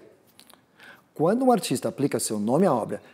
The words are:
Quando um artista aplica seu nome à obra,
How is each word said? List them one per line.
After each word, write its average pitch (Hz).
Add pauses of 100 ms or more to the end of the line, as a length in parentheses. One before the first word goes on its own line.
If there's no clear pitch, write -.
(1200)
Quando 214
um 254
artista 147
aplica 135
seu 107
nome 131
à 165
obra, 107 (120)